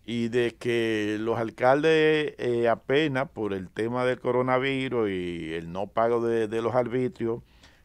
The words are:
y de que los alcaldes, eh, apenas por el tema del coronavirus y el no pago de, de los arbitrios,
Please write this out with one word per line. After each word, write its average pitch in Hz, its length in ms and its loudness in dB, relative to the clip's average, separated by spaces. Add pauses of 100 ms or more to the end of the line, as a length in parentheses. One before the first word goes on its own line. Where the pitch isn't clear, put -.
y 117 240 -2
de 120 260 0
que 110 640 0
los 113 180 -2
alcaldes, 151 1040 2
eh, 120 280 0
apenas 135 600 0
por 104 240 -4
el 95 160 -6
tema 120 360 -2
del 127 140 0
coronavirus 127 880 0
y 87 440 -4
el 85 180 -8
no 95 160 -4
pago 117 380 2
de, 113 220 0
de 113 160 -2
los 113 100 0
arbitrios, 123 680 -2 (440)